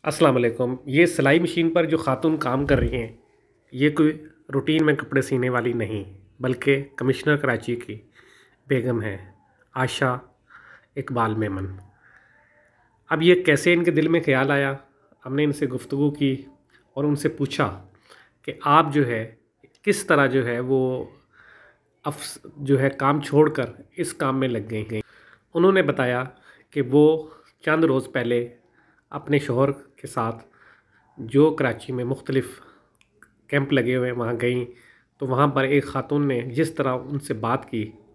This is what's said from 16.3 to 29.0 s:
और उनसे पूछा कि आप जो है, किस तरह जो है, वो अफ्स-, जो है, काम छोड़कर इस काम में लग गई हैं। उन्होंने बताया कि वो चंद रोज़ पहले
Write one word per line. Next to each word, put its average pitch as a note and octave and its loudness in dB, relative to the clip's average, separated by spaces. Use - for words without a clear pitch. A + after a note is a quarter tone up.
और C#3 -2
उनसे D3 -2
पूछा C#3 -4
कि - -12
आप D3 4
जो C#3+ 4
है, A2+ -6
किस - 0
तरह C#3+ 6
जो B2+ 2
है, A#2+ -2
वो B2+ -2
अफ्स-, - -8
जो C#3 2
है, C3+ 2
काम C#3+ 0
छोड़कर C#3+ 2
इस - -6
काम C3+ -2
में C3 0
लग G#2+ -6
गई G#2+ -6
हैं। G#2+ -6
उन्होंने F#3 4
बताया B2+ 0
कि D3 -2
वो C#3+ 4
चंद D#3+ 2
रोज़ C3 0
पहले A#2+ -2